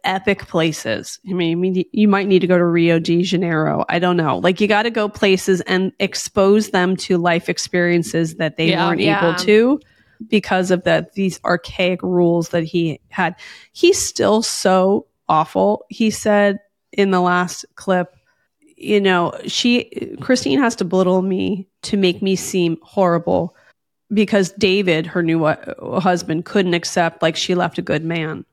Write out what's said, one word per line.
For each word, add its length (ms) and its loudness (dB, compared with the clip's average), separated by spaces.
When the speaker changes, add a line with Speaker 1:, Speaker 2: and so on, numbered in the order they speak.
Speaker 1:
epic 460 -2
places. 680 -4
I 40 -6
mean, 200 -2
I 80 0
mean, 320 0
you 160 4
might 180 2
need 140 4
to 60 0
go 120 4
to 60 2
Rio 340 2
de 240 0
Janeiro. 640 -2
I 100 -2
don't 200 0
know. 200 0
Like, 220 0
you 80 2
gotta 220 0
go 180 -2
places 540 2
and 380 0
expose 720 2
them 260 2
to 200 -2
life 320 0
experiences 880 -2
that 200 -4
they 140 0
Speaker 2:
Yeah. 180 0
Speaker 1:
weren't 120 -2
Speaker 3:
Yeah. 260 2
Speaker 1:
able 80 0
to 360 4
because 420 0
of 140 2
the, 300 0
these 300 -4
archaic 580 -2
rules 480 0
that 140 -2
he 440 -4
had. 260 -4
He's 260 4
still 440 0
so 640 0
awful. 600 0
He 220 -2
said 480 0
in 180 2
the 120 4
last 420 -2
clip, 380 -2
you 240 0
know, 320 2
she, 720 -2
Christine 380 0
has 180 0
to 80 -4
belittle 380 2
me 460 -4
to 140 -4
make 240 0
me 160 0
seem 460 -2
horrible 720 0
because 460 2
David, 480 2
her 160 -4
new 240 0
hu-, 520 -4
husband, 460 -2
couldn't 300 0
accept, 480 -2
like, 140 0
she 180 -2
left 240 -2
a 40 -6
good 220 -4
man. 480 -6